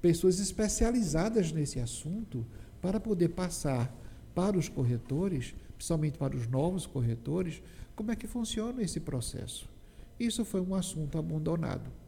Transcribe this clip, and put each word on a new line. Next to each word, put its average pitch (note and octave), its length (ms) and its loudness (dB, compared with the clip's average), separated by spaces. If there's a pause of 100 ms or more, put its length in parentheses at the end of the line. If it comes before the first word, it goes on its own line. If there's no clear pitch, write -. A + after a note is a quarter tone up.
pessoas F3 380 6
especializadas G#3 1120 4
nesse D3+ 280 0
assunto C#3+ 640 -4 (360)
para G3 180 2
poder F3 300 4
passar C#3+ 640 0 (400)
para F#3+ 240 4
os E3 120 2
corretores, C3 840 0 (220)
principalmente D3+ 420 0
para C#3 180 0
os A#2+ 120 -2
novos D#3 380 2
corretores, C#3 760 0 (340)
como A3 160 -2
é A3 40 2
que - 120 -6
funciona A#3 540 -2
esse E3+ 180 0
processo. - 680 -6 (500)
Isso A#3 260 0
foi F#3+ 160 0
um F#3 120 0
assunto D#3 440 -2
abandonado. D#3+ 760 -2 (160)